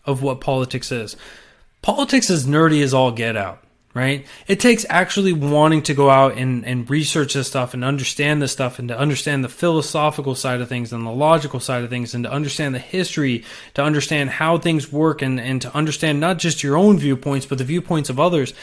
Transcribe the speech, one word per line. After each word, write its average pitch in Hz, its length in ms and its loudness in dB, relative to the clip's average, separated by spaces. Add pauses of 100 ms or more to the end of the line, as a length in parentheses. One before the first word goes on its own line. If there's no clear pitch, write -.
of 139 180 -4
what 131 200 -4
politics 131 500 -4
is. 113 240 -8 (640)
Politics 269 480 2
is 151 180 2
nerdy 151 360 4
as 131 100 2
all 131 180 4
get 113 280 -4
out. 95 240 -8 (320)
Right? 135 320 -2 (200)
It 196 140 0
takes 233 300 4
actually 185 420 2
wanting 151 520 4
to 151 100 -2
go 139 160 6
out 135 260 6
and, 123 300 -2
and 123 240 -4
research 147 420 0
this 135 160 -2
stuff 127 240 -4
and 123 100 -6
understand 143 600 -2
this 135 100 -2
stuff 123 260 -4
and 120 100 -8
to 117 100 -6
understand 143 440 -2
the 123 60 -4
philosophical 151 880 0
side 127 260 -4
of 120 80 -6
things 120 240 -6
and 117 140 -6
the 113 40 -8
logical 143 500 2
side 123 220 -4
of 120 60 -6
things 123 260 -6
and 120 100 -4
to - 60 -8
understand 143 440 -4
the 165 40 -6
history, 147 640 -2 (300)
to 139 100 -2
understand 147 460 0
how 160 300 0
things 160 340 -2
work 151 300 0
and, 131 180 -2
and 127 220 -4
to 127 120 -10
understand 151 460 -2
not 175 160 0
just 160 260 -2
your 143 140 0
own 196 220 6
viewpoints, 139 480 -2
but 135 100 -4
the 127 80 -2
viewpoints 160 460 -2
of 127 100 -2
others 160 320 2 (100)